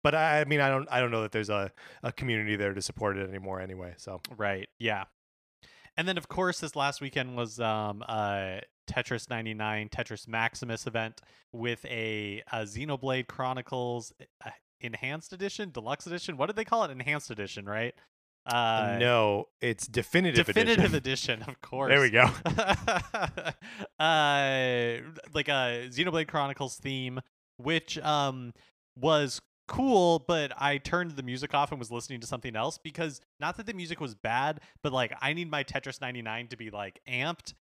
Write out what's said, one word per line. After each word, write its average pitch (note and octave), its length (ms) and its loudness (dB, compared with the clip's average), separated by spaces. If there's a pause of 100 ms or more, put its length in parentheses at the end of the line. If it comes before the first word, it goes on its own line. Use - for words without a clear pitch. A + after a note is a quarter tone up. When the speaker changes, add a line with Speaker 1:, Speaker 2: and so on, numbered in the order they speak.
Speaker 1:
But D3 120 6
I, D#3 260 4
I D3 40 2
mean, D3 160 2
I C#3 80 6
don't, C3+ 220 0
I B2 100 4
don't A#2+ 100 2
know A2 120 0
that G#2+ 100 -4
there's G#2+ 180 -2
a, G2 220 0 (300)
a A#2+ 100 -4
community G#2+ 440 -2
there G2+ 160 0
to F#2+ 100 -6
support G2+ 340 -2
it G2 120 -4
anymore F#2+ 320 -8
anyway, F#2 360 -10
so. F#2+ 240 -12 (160)
Speaker 2:
Right. G2+ 320 -2 (100)
Yeah. G#2 260 0 (920)
And E3+ 120 0
then, F#3 80 0
of D#3+ 120 -6
course, F3+ 320 0
this D#3 160 -6
last C#3+ 240 0
weekend B2+ 360 -4
was, A#2 240 -4
um, G#2+ 460 0
uh, G2+ 540 -2 (280)
Tetris - 420 -2
ninety-nine, G#2+ 580 -4
Tetris - 380 -8
Maximus A2+ 600 -2
event A2+ 340 -4 (320)
with A#2 320 -4
a, A2 680 -4
a A2+ 120 -2
Xenoblade C3 680 -2
Chronicles, B2 840 -4 (320)
uh, G#2+ 60 -12 (300)
Enhanced C3 520 -6
Edition, G3 380 -4
Deluxe B2 360 -4
Edition. E3+ 300 -4
What C#3 100 4
did G3+ 100 -2
they A3 80 0
call A3+ 180 2
it? D#3+ 80 0
Enhanced C3+ 400 -2
Edition, G2+ 360 -6
right? A2 280 -2 (520)
Uh, A2+ 520 4
Speaker 1:
No, A2+ 500 4 (120)
it's A#2+ 260 -2
Definitive D#3+ 600 4
Speaker 2:
Definitive A3 480 4
Speaker 1:
Edition. B2+ 480 -2
Speaker 2:
Edition, C3+ 80 -8
of - 100 -14
course. C3 300 -2
Speaker 1:
There C#3 100 10
we B2+ 100 6
go. A#2 200 10 (160)
Speaker 2:
<laughs> F#3+ 1500 -2
Uh, C3+ 1000 4 (320)
like D3 140 0
a B2+ 420 0
Xenoblade D#3+ 360 2
Chronicles C#3 500 -2
theme, B2+ 440 -4 (380)
which, D#3 400 -2
um, C3+ 540 0 (440)
was C#3+ 440 2 (280)
cool, F#3 580 6
but D3 320 2
I C#3+ 200 2
turned F3 340 -2
the C#3 100 -8
music B2+ 320 -4
off C#3+ 160 4
and D3 80 -6
was A#2 140 -8
listening A#2+ 280 -8
to A#2 60 -12
something A#2+ 300 -6
else B2+ 220 -2
because, D#3+ 420 -6 (180)
not E3 200 -4
that G#3 80 -10
the A3 80 -6
music E3+ 260 -6
was B2 160 -4
bad, C3+ 440 0 (220)
but, C#3+ 100 0
like, B2+ 280 2
I C#3 120 0
need E3 180 -4
my D3 120 -2
Tetris - 380 -6
ninety-nine A#2+ 480 -8
to A#2 80 -14
be, A2 140 -12
like, G2+ 380 -10
amped. C3 460 -4 (120)